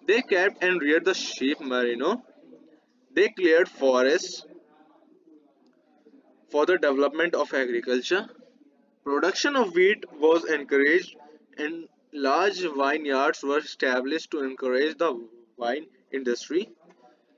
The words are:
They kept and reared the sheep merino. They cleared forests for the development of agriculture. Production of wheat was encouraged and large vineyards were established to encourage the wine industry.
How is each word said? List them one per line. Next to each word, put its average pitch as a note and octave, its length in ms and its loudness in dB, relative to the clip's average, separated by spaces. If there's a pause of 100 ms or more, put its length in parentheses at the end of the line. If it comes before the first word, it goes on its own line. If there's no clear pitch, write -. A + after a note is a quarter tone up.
They G#3+ 140 4
kept F#3+ 420 0
and F3+ 200 2
reared D#3+ 240 2
the F#3 80 4
sheep - 480 -4
merino. B2+ 600 -2 (880)
They G#3 200 2
cleared F3 400 4
forests C3+ 760 2 (2000)
for D3 160 2
the F#3 100 2
development D3+ 580 0
of D3 200 -2
agriculture. B2+ 720 -2 (800)
Production E3+ 500 -2
of A3 180 0
wheat F#3 320 2 (140)
was E3 320 2
encouraged C#3+ 640 0 (440)
and D#3+ 280 -8 (260)
large D3+ 500 0
vineyards C#3+ 840 0
were C#3+ 140 0
established C#3 720 -4
to D3+ 100 -4
encourage C3 560 -2
the C3 260 -2 (320)
wine B2 300 -4 (260)
industry. C#3 560 -4 (680)